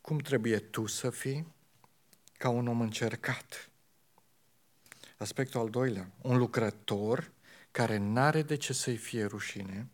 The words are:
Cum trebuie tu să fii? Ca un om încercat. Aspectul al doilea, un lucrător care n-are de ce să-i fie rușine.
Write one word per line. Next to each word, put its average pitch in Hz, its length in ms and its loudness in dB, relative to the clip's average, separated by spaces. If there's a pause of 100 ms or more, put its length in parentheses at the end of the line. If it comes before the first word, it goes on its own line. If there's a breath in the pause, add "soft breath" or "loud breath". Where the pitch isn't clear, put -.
Cum 156 180 0
trebuie 117 400 2
tu 110 280 -4
să - 240 -2
fii? 139 360 -4 (880)
Ca - 120 0
un 120 180 2
om 117 140 2
încercat. 113 880 -4 (1500 loud breath)
Aspectul 127 440 -2
al 113 100 2
doilea, 113 400 0 (120)
un 127 160 6
lucrător 113 960 2 (380 loud breath)
care 113 260 2
n-are 127 460 4
de 151 140 -2
ce - 160 -4
să-i 127 240 -2
fie 110 280 -2
rușine. 101 680 -6